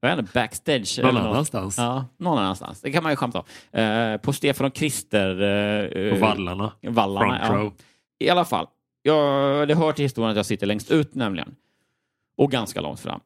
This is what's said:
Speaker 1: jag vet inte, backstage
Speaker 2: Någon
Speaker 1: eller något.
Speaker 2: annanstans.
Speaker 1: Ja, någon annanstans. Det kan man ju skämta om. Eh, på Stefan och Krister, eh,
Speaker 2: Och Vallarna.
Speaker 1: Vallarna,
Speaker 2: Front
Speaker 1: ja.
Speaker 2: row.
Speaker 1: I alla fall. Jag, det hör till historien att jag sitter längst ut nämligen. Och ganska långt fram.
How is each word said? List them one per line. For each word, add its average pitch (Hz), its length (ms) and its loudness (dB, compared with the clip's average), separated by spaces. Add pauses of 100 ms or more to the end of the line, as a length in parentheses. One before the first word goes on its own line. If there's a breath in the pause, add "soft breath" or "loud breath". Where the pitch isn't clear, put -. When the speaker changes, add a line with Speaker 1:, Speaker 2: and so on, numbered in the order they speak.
Speaker 1:
jag 123 100 2
vet 170 80 0
inte, 104 160 -6
backstage 123 640 -2
Speaker 2:
Någon 120 120 4
Speaker 1:
eller 123 100 2
något. 107 100 0
Speaker 2:
annanstans. 107 480 -2
Speaker 1:
Ja, 123 260 -2 (140)
någon 170 200 0
annanstans. 95 420 -4
Det 139 120 -8
kan 165 100 0
man 160 100 0
ju 139 40 0
skämta 120 220 -2 (340 loud breath)
om. - 80 0
Eh, 110 360 0
på 139 160 -2
Stefan 139 340 0
och 135 80 -4
Krister, 98 680 0 (640)
eh, 104 60 2
Speaker 2:
Och 98 60 2
Vallarna. 98 540 0 (100)
Speaker 1:
Vallarna, 104 640 2
Speaker 2:
Front 113 40 0
Speaker 1:
ja. 120 80 2
Speaker 2:
row. 104 140 -2 (460 soft breath)
Speaker 1:
I - 120 2
alla 175 140 4
fall. 87 220 -2 (360)
Jag, 143 680 2
det 147 60 0
hör 156 180 2
till 147 120 -2
historien 117 260 0
att 104 60 0
jag 104 100 0
sitter 101 200 -2
längst 104 240 -2
ut 151 240 2
nämligen. 98 400 -4 (840)
Och 139 120 4
ganska 117 300 -2
långt 78 200 -6
fram. - 260 -8